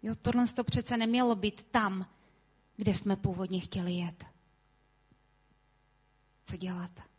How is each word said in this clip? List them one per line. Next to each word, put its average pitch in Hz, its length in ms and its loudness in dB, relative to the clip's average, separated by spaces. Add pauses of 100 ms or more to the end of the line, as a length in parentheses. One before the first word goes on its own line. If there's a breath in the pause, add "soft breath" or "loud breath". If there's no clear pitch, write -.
Jo, 220 120 -2
tohle 240 320 2
to 233 180 -2
přece 240 320 0
nemělo 233 400 4
být 202 260 -2
tam, 196 440 0 (720 soft breath)
kde 208 180 2
jsme 190 220 0
původně 185 440 -2
chtěli 180 320 -4
jet.“ 175 320 -4 (2250)
Co - 100 -8
dělat? 180 340 -6 (280)